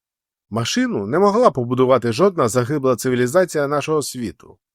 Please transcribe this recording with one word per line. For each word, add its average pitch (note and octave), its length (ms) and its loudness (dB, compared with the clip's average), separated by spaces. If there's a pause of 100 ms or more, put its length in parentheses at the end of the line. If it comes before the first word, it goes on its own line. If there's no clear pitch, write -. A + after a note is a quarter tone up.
(500)
Машину A#2 580 -2
не C#3 120 0
могла G3+ 320 4
побудувати B2 600 2
жодна D#3+ 360 2
загибла B2+ 480 0
цивілізація C3 720 0
нашого D3 340 -2
світу, - 580 -10 (160)